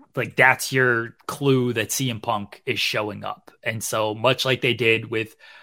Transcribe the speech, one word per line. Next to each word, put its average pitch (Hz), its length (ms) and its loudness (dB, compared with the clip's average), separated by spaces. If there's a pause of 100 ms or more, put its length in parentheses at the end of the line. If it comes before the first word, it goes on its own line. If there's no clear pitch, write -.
(140)
like, 120 220 -4
that's 131 360 4
your 120 440 0 (100)
clue 131 460 2
that 110 200 -2
C 135 180 -2
M 107 100 -8
Punk 104 460 -6
is 110 120 -4
showing 104 460 -4
up. - 260 -12 (120)
And 113 200 -4
so 110 320 -2
much 123 300 2
like 131 160 0
they 123 140 2
did 113 360 2
with, 110 240 -4 (280)